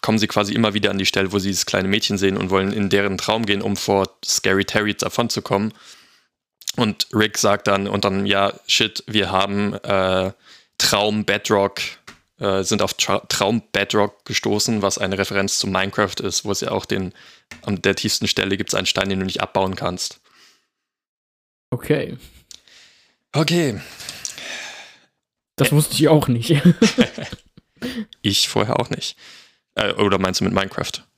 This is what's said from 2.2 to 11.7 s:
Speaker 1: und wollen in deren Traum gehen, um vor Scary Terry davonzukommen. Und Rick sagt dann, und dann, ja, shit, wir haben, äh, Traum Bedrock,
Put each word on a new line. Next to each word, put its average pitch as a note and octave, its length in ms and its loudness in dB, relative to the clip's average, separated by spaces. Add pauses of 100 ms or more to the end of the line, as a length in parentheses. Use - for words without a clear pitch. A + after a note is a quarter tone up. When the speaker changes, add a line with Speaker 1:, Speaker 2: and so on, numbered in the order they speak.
Speaker 1:
und F#2+ 140 -2
wollen F#2+ 200 2
in G2+ 180 -2
deren G2+ 280 2
Traum A2+ 280 0
gehen, G2+ 160 0
um G2+ 140 -2
vor G2 320 2 (160)
Scary G2 400 0
Terry G#2 300 0
davonzukommen. - 800 -2 (1040)
Und A2 360 0
Rick G#2+ 240 2
sagt G#2 300 2
dann, G2 180 2
und G2+ 200 0
dann, G2 200 0
ja, G2 280 2 (120)
shit, - 420 0
wir G2 240 0
haben, G2+ 420 0 (100)
äh, F#2 480 2 (460)
Traum G#2+ 480 2
Bedrock, G2+ 560 0 (580)